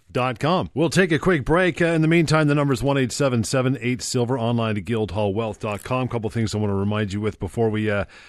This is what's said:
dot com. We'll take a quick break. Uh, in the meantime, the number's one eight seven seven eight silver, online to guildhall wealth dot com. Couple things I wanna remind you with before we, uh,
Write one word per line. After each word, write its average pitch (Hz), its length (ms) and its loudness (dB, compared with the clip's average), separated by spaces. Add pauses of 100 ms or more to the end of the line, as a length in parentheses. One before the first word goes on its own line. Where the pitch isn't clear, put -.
(120)
dot 127 260 -2
com. 147 380 0
We'll 151 160 0
take 175 200 2
a 156 60 2
quick 165 260 2
break. 175 380 2
Uh, 170 60 2
in 165 160 2
the 156 40 4
meantime, 156 400 4
the 143 60 4
number's 139 300 0
one 139 120 2
eight 131 160 0
seven 123 320 0
seven 131 380 0
eight 123 220 -2
silver, 127 340 -2
online 113 380 0
to 98 60 -4
guildhall 104 520 -2
wealth 110 260 -4
dot 104 220 -6
com. 127 260 -2
Couple 110 220 -4
things 113 240 -2
I 107 60 -2
wanna 101 160 0
remind 104 360 0
you 101 80 -4
with 104 200 -4
before 110 320 -2
we, 107 180 -2
uh, 101 160 0 (240)